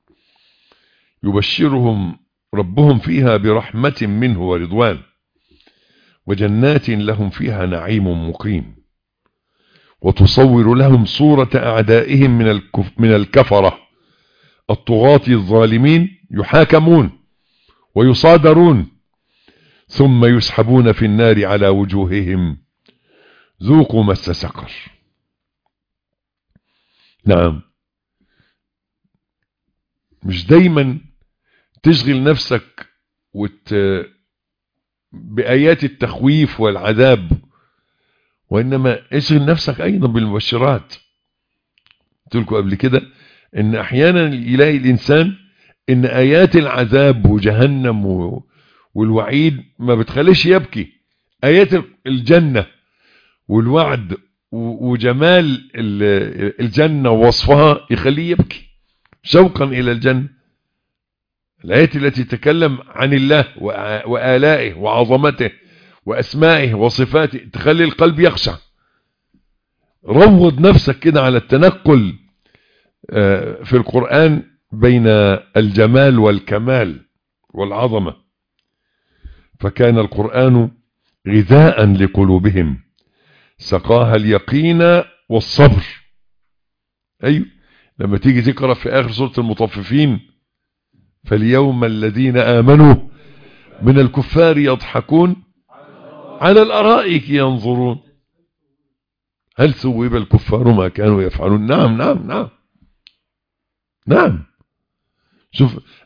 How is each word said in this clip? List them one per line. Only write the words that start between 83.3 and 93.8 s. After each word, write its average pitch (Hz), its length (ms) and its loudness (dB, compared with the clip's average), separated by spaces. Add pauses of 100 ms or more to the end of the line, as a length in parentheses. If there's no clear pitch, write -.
سقاها 113 580 0
اليقين 165 840 0 (260)
والصبر. 113 560 2 (1400)
أيوة، 151 220 0 (520)
لما 101 200 -4
تيجي 127 340 0
تقرأ 131 220 -2
في 120 140 -10
آخر 123 220 -2
سورة 117 280 -6
المطففين: 113 800 -2 (1040)
"فاليوم 120 600 0
الذين 113 520 -4
آمنوا 123 580 6 (880)